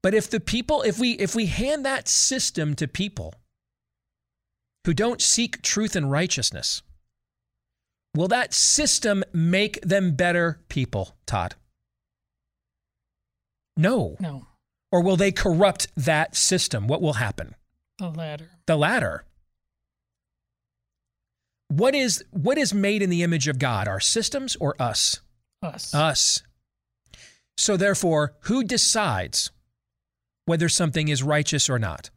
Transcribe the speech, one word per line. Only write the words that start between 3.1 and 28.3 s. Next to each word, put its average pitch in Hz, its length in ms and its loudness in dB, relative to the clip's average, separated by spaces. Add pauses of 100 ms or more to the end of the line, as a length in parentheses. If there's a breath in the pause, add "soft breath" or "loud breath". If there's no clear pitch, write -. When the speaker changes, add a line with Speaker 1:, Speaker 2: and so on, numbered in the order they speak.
Speaker 1:
who 170 100 2
don't 226 260 0
seek - 400 0
truth 214 340 -2
and 147 140 0
righteousness, 139 720 -2 (1300)
will 170 140 2
that 240 220 0
system 208 800 2
make 180 500 2
them 185 340 2
better 175 440 0 (100)
people, 113 460 -4 (120)
Todd? 92 260 -2 (2250)
No. 160 420 0
Speaker 2:
No. 147 280 -8 (440)
Speaker 1:
Or 175 120 4
will 185 140 4
they 196 140 4
corrupt 185 640 2
that 156 400 0
system? 113 520 0
What 165 160 0
will 151 100 2
happen? 107 400 -4 (460)
Speaker 2:
The 180 100 -6
latter. 156 400 -10 (160)
Speaker 1:
The 160 120 4
latter. 147 480 0 (2500)
What 220 280 4
is, 254 360 0
what 202 260 0
is 254 160 0
made 202 280 2
in 190 80 2
the 175 140 2
image 160 240 0
of 135 120 -2
God, 110 280 0
our 98 140 -4
systems 262 560 -2
or 143 240 -2
us? - 400 -2 (400)
Speaker 2:
Us. - 320 -10
Speaker 1:
Us. - 500 0 (1120 loud breath)
So 202 220 0
therefore, 170 640 2